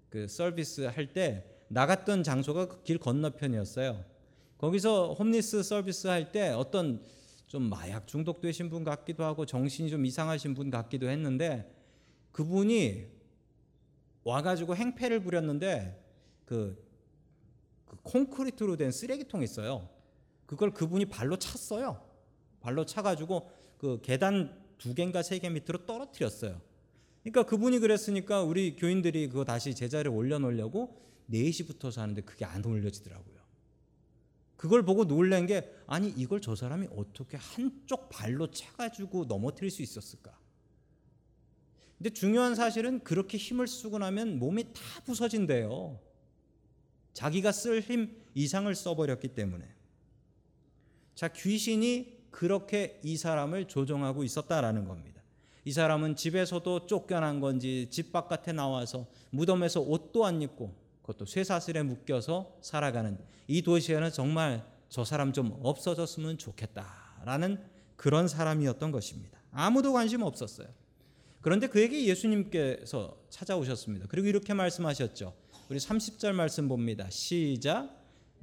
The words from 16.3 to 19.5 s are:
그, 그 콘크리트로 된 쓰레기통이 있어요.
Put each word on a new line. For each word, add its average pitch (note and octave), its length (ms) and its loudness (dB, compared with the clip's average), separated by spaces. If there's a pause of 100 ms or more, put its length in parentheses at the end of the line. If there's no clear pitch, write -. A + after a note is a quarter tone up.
그, G#2 380 -4 (1040)
그 - 160 -20
콘크리트로 B3+ 720 0
된 C#3 160 2
쓰레기통이 A#3 520 -4
있어요. G#2+ 440 -6 (560)